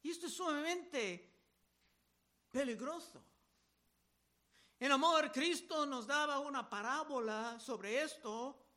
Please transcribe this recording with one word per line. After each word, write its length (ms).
Y 80
esto 160
es 80
sumamente 960
peligroso. 760
En 140
amor, 400
Cristo 540
nos 200
daba 340
una 280
parábola 880
sobre 440
esto 600